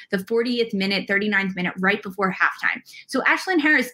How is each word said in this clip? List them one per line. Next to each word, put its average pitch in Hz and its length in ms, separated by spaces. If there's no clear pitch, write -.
the 202 100
fortieth 233 540
minute, 190 320
thirty-ninth 196 480
minute, 180 240
right 196 240
before 190 300
halftime. - 500
So 262 160
Ashlyn 320 380
Harris 285 340